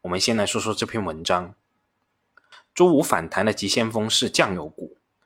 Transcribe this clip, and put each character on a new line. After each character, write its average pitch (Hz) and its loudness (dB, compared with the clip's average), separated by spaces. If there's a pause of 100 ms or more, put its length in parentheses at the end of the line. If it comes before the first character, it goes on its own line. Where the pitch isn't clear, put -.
我 - -10
们 90 -4
先 113 0
来 104 0
说 104 -2
说 104 -2
这 104 -4
篇 107 -4
文 80 -8
章。 90 -2 (1200)
周 180 6
五 143 6
反 82 0
弹 95 0
的 107 4
急 104 -4
先 113 0
锋 110 -2
是 110 0
酱 113 2
油 78 -8
股， - -16 (300)